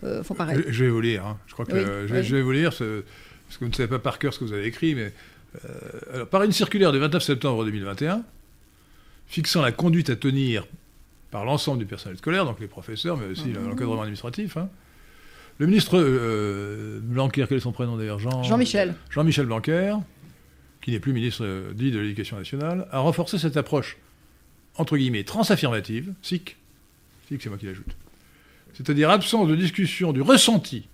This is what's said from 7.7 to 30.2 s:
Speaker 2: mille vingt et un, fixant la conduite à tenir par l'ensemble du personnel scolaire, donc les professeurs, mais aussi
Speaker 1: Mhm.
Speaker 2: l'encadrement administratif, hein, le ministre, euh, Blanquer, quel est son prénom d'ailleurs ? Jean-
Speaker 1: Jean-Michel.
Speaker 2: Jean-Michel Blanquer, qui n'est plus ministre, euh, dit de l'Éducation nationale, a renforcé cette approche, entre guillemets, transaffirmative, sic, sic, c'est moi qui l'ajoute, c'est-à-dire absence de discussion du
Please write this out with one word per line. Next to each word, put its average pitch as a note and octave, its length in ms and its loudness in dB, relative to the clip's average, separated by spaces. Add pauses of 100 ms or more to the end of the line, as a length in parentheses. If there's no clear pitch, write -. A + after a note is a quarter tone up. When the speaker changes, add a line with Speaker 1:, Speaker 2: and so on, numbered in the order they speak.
Speaker 2:
mille G#2 140 -4
vingt G2 180 -4
et D3+ 60 0
un, G#3+ 140 0 (1040)
fixant D#3+ 340 0
la B2 80 4
conduite E3 400 2
à A#2+ 60 0
tenir C3 500 0 (640)
par G#2 140 -6
l'ensemble C#3 340 0
du G#2+ 80 -4
personnel F#2+ 320 -12
scolaire, F3+ 260 0
donc A#2 140 -4
les A2 80 -10
professeurs, A2 500 -6
mais A2+ 140 -6
aussi F#2 160 -6
Speaker 1:
Mhm. - 240 -4
Speaker 2:
l'encadrement A2+ 320 -2
administratif, A#2+ 540 -8
hein, F3 120 -4 (920)
le D3 80 2
ministre, F#3 300 6
euh, G#2+ 1040 0
Blanquer, B2+ 480 0
quel C#3 100 0
est - 20 -2
son B2 100 -6
prénom A#2 260 -4
d'ailleurs ? G#2+ 220 -4
Jean- B2+ 240 -4
Speaker 1:
Jean-Michel. G3+ 540 2 (140)
Speaker 2:
Jean-Michel D#3 360 4
Blanquer, D#3+ 480 0 (880)
qui - 80 -4
n'est A2+ 80 0
plus C3+ 140 -2
ministre, A#2+ 320 -2
euh, F#2+ 280 -6
dit B2 200 0
de G#2+ 80 0
l'Éducation G#2 360 -4
nationale, D3+ 540 -6
a C3+ 80 -4
renforcé E3 400 0
cette D3+ 180 0
approche, C#3+ 400 -2 (800)
entre D#3 200 0
guillemets, B2+ 260 2
transaffirmative, C#3 1000 0
sic, - 360 -6 (720)
sic, C#3 120 -6
c'est - 80 -10
moi G2 100 -8
qui G#2 80 -10
l'ajoute, F#2+ 280 -10 (800)
c'est-à-dire D3 340 2
absence G3+ 380 4
de D#3 80 6
discussion F3 580 0
du C3 80 2